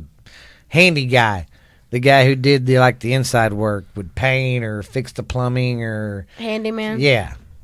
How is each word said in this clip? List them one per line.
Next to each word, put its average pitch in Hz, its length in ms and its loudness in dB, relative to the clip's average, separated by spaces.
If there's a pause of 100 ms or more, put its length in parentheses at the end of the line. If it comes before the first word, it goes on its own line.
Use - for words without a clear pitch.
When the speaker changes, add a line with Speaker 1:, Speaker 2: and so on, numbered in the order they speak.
(680)
Speaker 1:
handy 160 360 2
guy. 113 400 2 (460)
The 123 80 -2
guy 135 260 6
who 135 100 4
did 131 300 2
the, 127 140 4
like, 127 220 2
the 117 120 -2
inside 120 400 0
work 104 320 -2 (100)
would 92 200 -12
paint 131 480 -2
or 107 180 -6
fix 131 300 -8
the - 120 -10
plumbing 123 600 -2
or 107 420 -6 (120)
Speaker 2:
Handyman? 220 640 -6
Speaker 1:
Yeah. 131 340 0 (300)